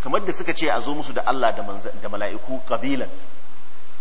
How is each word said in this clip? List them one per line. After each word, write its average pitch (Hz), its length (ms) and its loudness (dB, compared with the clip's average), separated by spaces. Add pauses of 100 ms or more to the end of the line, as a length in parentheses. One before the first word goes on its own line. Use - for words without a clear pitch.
Kamar 143 240 0
da 190 80 0
suka 165 220 0
ce 156 160 0
a 117 100 0
zo 139 140 0
musu 147 180 0
da 120 140 0
Allah 123 260 2
da 107 100 -2
manza-, 101 380 -2
da 107 80 0
mala'iku 104 560 -2
qabilan, 123 440 0 (920)